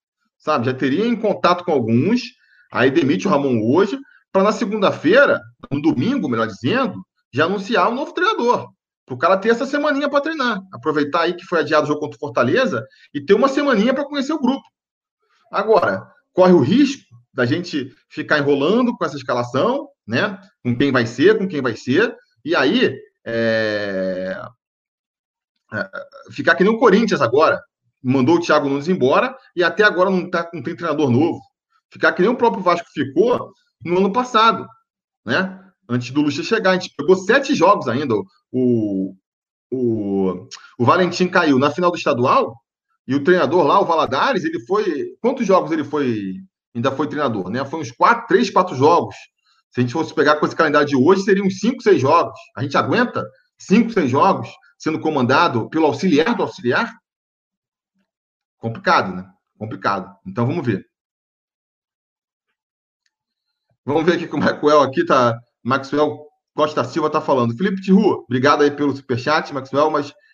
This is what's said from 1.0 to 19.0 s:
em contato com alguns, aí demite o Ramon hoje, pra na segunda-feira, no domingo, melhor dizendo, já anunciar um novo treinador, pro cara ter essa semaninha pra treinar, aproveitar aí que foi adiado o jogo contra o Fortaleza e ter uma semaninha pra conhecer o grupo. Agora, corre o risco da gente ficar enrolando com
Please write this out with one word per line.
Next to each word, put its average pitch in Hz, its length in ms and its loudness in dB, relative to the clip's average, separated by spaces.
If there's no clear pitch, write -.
em 240 100 0
contato 175 500 0
com 170 80 -2
alguns, 135 480 0
aí 123 180 2
demite 160 380 0
o - 20 0
Ramon 139 320 0
hoje, 185 380 0
pra 190 100 2
na 208 120 2
segunda-feira, 202 880 2
no 143 120 -4
domingo, 160 480 0
melhor 113 180 -2
dizendo, 135 560 -4
já 139 120 0
anunciar 196 440 0
um 240 60 -4
novo 285 180 -8
treinador, 240 560 0
pro 127 120 -12
cara 175 200 2
ter 208 120 -2
essa 233 160 0
semaninha 285 440 -2
pra 285 120 0
treinar, 262 400 -4
aproveitar 147 500 -2
aí 170 120 0
que 175 100 -14
foi 170 160 -2
adiado 151 240 2
o 143 40 -4
jogo 147 120 -2
contra - 160 -10
o - 40 -20
Fortaleza 147 680 -2
e 151 60 -6
ter 143 140 2
uma 247 160 2
semaninha 269 440 0
pra 294 120 -4
conhecer 285 260 -6
o 320 80 -4
grupo. 269 240 -2
Agora, 196 560 0
corre 185 220 6
o 170 80 6
risco 220 420 2
da 127 120 -2
gente 156 460 -4
ficar 151 280 -4
enrolando 147 580 0
com - 80 -8